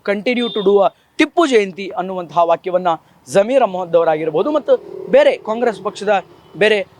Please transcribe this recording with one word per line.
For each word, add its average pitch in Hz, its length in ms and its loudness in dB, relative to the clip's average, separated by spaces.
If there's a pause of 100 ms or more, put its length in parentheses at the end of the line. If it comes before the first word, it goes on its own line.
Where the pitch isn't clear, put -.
continue 233 380 -2 (100)
to 208 60 -4
do 196 120 4
a 190 160 4 (260)
ಟಿಪ್ಪು 311 300 0
ಜಯಂತಿ 196 500 -2
ಅನ್ನುವಂತಹ 180 400 -8
ವಾಕ್ಯವನ್ನ 175 500 0 (460)
ಜಮೀರ್ 233 300 2
ಅಹಮದ್ 180 320 -2
ಅವರಾಗಿರ್ಬೋದು 165 560 0
ಮತ್ತು 285 260 0 (340)
ಬೇರೆ 262 260 4
ಕಾಂಗ್ರೆಸ್ 233 440 -4
ಪಕ್ಷದ 196 420 -4 (340)
ಬೇರೆ 208 300 0 (120)